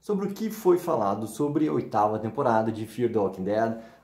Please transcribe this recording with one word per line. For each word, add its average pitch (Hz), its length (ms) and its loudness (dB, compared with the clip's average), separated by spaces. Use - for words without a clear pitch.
sobre 202 260 -2
o 202 60 -6
que 220 160 -6
foi 180 280 4
falado 110 480 0
sobre 147 400 -2
a 151 60 0
oitava 110 480 2
temporada 113 500 2
de 107 160 -4
Fear 113 280 -2
the 110 40 0
Walking 95 280 0
Dead. 113 320 0